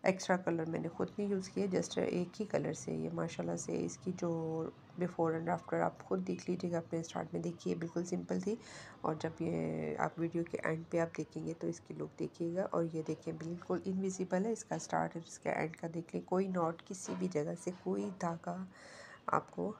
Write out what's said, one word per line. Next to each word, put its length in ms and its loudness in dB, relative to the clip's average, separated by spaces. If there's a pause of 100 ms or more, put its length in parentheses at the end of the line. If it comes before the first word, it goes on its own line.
एक्स्ट्रा 280 4
कलर 280 2
मैंने 240 0
ख़ुद 300 -2
नहीं 120 0
यूज़ 200 0
किया, 160 2
just 320 2
एक 380 2
ही 80 -2
कलर 300 2
से 200 -4
ये 160 0
माशाल्लाह 460 0
से 160 -4
इसकी 400 -2
जो 600 -2 (280)
before 320 4
and 160 0
after 260 0
आप 240 4 (100)
ख़ुद 100 2
देख 300 -2
लीजिएगा, 300 2
अपने 240 -2
स्टार्ट 320 -4
में 80 0
देखिए 320 0
बिल्कुल 300 0
सिंपल 360 0
थी। 180 0 (460)
और 140 2
जब 240 -2
ये 580 0
आप 180 0
वीडियो 260 0
के 200 -4
एंड 220 2
पे 120 0
आप 180 2
देखेंगे 380 -4
तो 140 -2
इसकी 260 -6
लुक 240 -6
देखिएगा। 460 0
और 200 4
ये 180 -2
देखें 360 -4
बिल्कुल 480 -2
इनविजिबल 560 2
है, 100 2
इसका 260 -2
स्टार्ट 380 2
और 60 -4
इसका 280 -4
एंड 260 0
का 120 -4
देख 260 -4
लें, 100 -2
कोई 240 4
नॉट 340 2
किसी 320 -6
भी 140 0
जगह 260 0
से, 160 -4
कोई 400 -2
धागा 580 -4 (640)
आपको 480 2